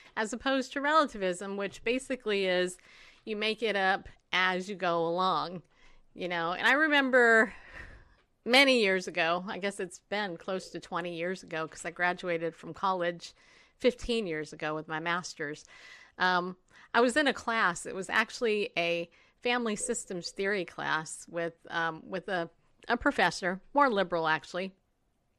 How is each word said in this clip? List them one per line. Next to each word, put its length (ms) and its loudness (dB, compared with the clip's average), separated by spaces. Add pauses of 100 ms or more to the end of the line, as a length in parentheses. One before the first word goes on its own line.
(160)
as 160 -2
opposed 420 -2
to 80 -4
relativism, 760 0
which 260 -6
basically 640 -2
is 320 2 (480)
you 100 -6
make 280 -2
it 120 0
up 320 2 (240)
as 380 2
you 60 -6
go 320 0
along, 560 0 (500)
you 140 -8
know. 260 -2
And 140 0
I 60 6
remember 760 6 (960)
many 340 6
years 280 2
ago, 400 0
I 100 -6
guess 220 -4
it's 300 -8
been 280 -4
close 320 -6
to 100 -10
twenty 360 -6
years 260 -4
ago, 260 -6
'cause 160 -16
I 60 -6
graduated 640 -2
from 200 -14
college 580 -2 (460)
fifteen 480 0
years 260 -6
ago 220 -6
with 120 -8
my 120 -4
master's. 640 -4 (540)
Um, 380 0 (360)
I 80 6
was 160 4
in 100 4
a 60 2
class. 540 0
It 80 -8
was 140 -8
actually 680 0
a 320 -2 (320)
family 360 0
systems 540 -6
theory 340 -2
class 640 -6
with, 240 -4 (160)
um, 360 -4
with 220 -8
a, 220 -4 (400)
a 80 2
professor, 640 0 (120)
more 160 6
liberal 380 0
actually, 460 -2 (640)